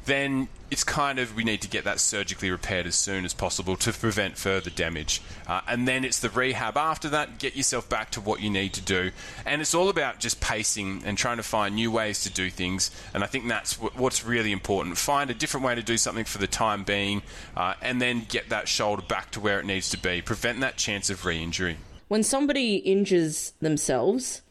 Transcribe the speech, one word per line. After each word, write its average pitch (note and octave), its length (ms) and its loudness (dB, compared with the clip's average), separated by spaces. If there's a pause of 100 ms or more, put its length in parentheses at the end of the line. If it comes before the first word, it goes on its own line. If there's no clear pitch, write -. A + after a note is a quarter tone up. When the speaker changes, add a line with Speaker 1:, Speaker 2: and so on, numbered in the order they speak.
Speaker 1:
Then C#3 440 2 (200)
it's - 140 -2
kind C#3 380 2
of, A2+ 160 -2
we A2+ 80 0
need G#2+ 180 2
to G2 60 -6
get G#2 160 -2
that G2 160 0
surgically G2+ 500 0
repaired F2+ 380 0
as F2 80 0
soon F#2+ 280 0
as F2 80 -4
possible F#2 440 0
to A2+ 160 2
prevent G2+ 440 0
further F#2+ 320 0
damage. E2 540 -2 (240)
Uh, F2+ 220 0
and B2 180 0
then C3 180 2
it's - 140 0
the A#2+ 100 0
rehab B2 480 0
after D#3 340 0
that, C#3+ 280 0
get C3+ 160 -4
yourself B2+ 340 0
back A2 220 -2
to A2+ 100 -4
what G#2 200 -2
you G#2 100 0
need G2 220 0
to - 80 -6
do. F#2 320 0 (340)
And D3 140 0
it's D3+ 140 0
all F#3 140 6
about D3+ 300 0
just A#2 220 -2
pacing G#2 640 0
and G2+ 120 0
trying A#2+ 200 2
to A2+ 80 -4
find G#2 320 2
new A2+ 160 2
ways G#2+ 320 0
to - 60 -4
do F#2 200 -2
things. F#2 400 0 (240)
And G2 80 2
I G2+ 60 0
think A#2+ 180 -2
that's G#2+ 300 -2
w-, A2+ 180 -4
what's B2 300 2
really A2+ 260 2
important. F#2 480 0
Find C#3+ 320 2
a A#2 40 -2
different C3+ 300 -2
way A#2+ 120 2
to A#2 60 -4
do A#2 140 0
something G#2+ 280 0
for - 140 -6
the G2 100 0
time G#2 340 2
being, G2+ 400 2 (340)
uh, F2+ 240 0
and B2 220 0
then A#2+ 260 0
get - 200 -2
that G#2+ 180 0
shoulder G#2 360 0
back G2 300 -4
to G#2+ 80 -6
where G2+ 200 2
it - 60 -6
needs F#2+ 240 0
to F#2+ 80 -2
be. F2 220 0
Prevent A#2 400 -2
that C3+ 160 0
chance G2+ 340 -2
of F#2 140 -6
re-injury. E2+ 520 0 (320)
Speaker 2:
When G#3+ 160 2
somebody C4+ 520 2
injures F#3 840 4
themselves D#3 920 2